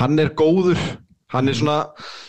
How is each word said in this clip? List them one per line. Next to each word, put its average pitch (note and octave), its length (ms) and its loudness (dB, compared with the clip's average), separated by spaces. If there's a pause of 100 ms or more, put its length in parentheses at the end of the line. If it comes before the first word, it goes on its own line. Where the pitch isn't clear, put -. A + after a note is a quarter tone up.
hann C#3 180 2
er D3+ 160 2
góður, E3+ 460 2 (500)
hann B2+ 200 0
er B2 80 -2
svona, D3 200 0 (500)